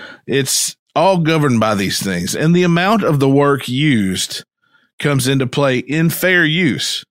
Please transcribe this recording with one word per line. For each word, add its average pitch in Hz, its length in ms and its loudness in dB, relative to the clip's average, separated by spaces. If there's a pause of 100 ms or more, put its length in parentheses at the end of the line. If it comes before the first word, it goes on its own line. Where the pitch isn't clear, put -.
(280)
it's - 480 -2 (200)
all 180 220 2
governed 151 420 2
by 110 140 2
these 98 300 -2
things. 90 320 -4
And 165 200 2
the 180 60 4
amount 180 400 2
of 143 180 0
the 139 80 2
work 139 400 2
used 123 800 -2 (540)
comes 139 280 0
into 135 200 0
play 131 320 0
in 156 320 -2
fair 175 340 2
use, 156 640 -2